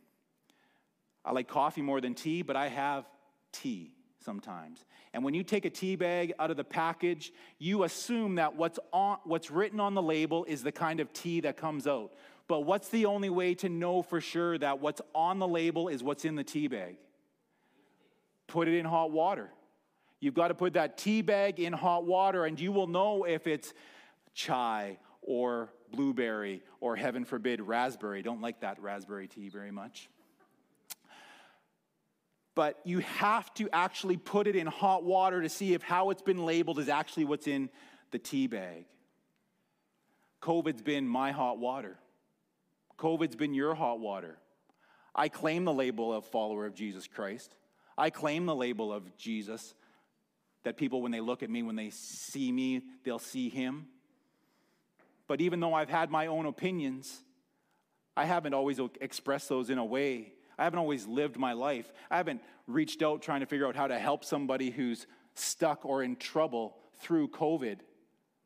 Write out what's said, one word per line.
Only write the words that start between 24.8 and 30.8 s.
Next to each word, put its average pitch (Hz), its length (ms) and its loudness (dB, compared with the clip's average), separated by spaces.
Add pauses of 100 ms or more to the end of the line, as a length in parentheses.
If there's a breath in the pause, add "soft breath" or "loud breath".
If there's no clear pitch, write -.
or 120 500 0 (180)
blueberry 113 720 0 (160 loud breath)
or, 117 160 0
heaven 123 300 -2
forbid, 117 380 -2
raspberry. 107 580 -2
Don't 113 220 -6
like 117 180 -6
that 98 220 -6
raspberry 98 460 -8
tea 101 200 -14
very 101 220 -12
much. 101 400 -14 (2500 loud breath)